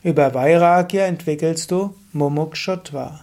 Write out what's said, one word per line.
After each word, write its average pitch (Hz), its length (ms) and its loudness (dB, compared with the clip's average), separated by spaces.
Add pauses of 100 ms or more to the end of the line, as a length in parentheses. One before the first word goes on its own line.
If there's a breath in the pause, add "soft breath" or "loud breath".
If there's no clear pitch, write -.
Über 147 320 2
Vairagya 175 720 4
entwickelst 165 640 -4
du 196 240 -2 (180)
Mumukshutva. 147 1120 -4